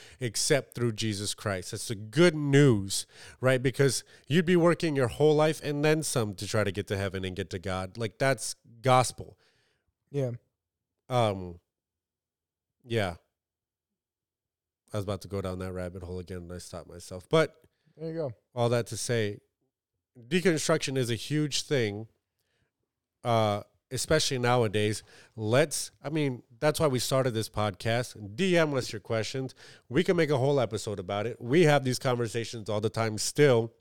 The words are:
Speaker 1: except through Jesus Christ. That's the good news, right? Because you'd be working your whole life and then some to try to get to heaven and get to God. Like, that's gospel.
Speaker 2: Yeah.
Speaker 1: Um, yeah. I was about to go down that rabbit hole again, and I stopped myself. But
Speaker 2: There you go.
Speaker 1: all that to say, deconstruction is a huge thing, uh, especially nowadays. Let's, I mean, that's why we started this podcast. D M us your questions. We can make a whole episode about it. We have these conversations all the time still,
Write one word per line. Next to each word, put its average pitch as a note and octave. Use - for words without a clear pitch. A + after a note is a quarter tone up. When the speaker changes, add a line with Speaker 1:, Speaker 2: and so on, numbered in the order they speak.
Speaker 1:
except C3
through A#2+
Jesus G#2
Christ. F#2+
That's -
the A#2+
good C3+
news, C#3
right? B2+
Because C#3
you'd E3
be F3+
working E3
your C3
whole D3+
life D3+
and D3
then D#3
some G#2+
to G2+
try G#2+
to G2+
get F#2
to G2+
heaven F#2+
and F#2
get F#2+
to G2+
God. F#2
Like, A2+
that's C3+
gospel. B2+
Speaker 2:
Yeah. C3
Speaker 1:
Um, F#2+
yeah. G#2
I G#2+
was G2+
about G2
to -
go G2
down F#2
that F#2
rabbit F2+
hole F2+
again, F2+
and F2
I F2+
stopped F2
myself. F2
But D#3
Speaker 2:
There D#3+
you D#3+
go. D3+
Speaker 1:
all A#2+
that A#2
to A2
say, G#2+
deconstruction D3+
is B2
a A#2+
huge D3
thing, A2+
uh, G#2+
especially D3
nowadays. A2
Let's, B2
I C#3
mean, C#3+
that's D3+
why D#3+
we B2+
started C3
this A2
podcast. G#2+
D F3+
M D#3
us B2
your G#2+
questions. A#2
We C3+
can F3+
make D#3+
a D3
whole C#3
episode G#2
about G2+
it. B2
We C3+
have D3
these B2+
conversations A#2+
all G#2+
the G#2+
time A2
still, A#2+